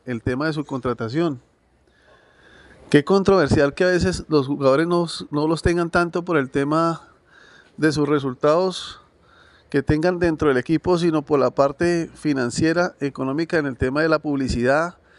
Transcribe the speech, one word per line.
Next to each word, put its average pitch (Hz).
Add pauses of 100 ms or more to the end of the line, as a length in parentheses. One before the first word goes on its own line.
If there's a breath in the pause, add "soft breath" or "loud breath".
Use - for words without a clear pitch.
el 120
tema 131
de 156
su 151
contratación. 127 (1500 soft breath)
Qué 143
controversial 175
que 185
a 180
veces 180
los 147
jugadores 139
no, 175 (240)
no 147
los 160
tengan 170
tanto 175
por 175
el 131
tema 156 (680 loud breath)
de 151
sus 147
resultados 151 (640 soft breath)
que 139
tengan 170
dentro 160
del 135
equipo, 160
sino 160
por 143
la 127
parte 165
financiera, 160
económica, 143
en 147
el 131
tema 131
de 160
la 156
publicidad, 139 (220 soft breath)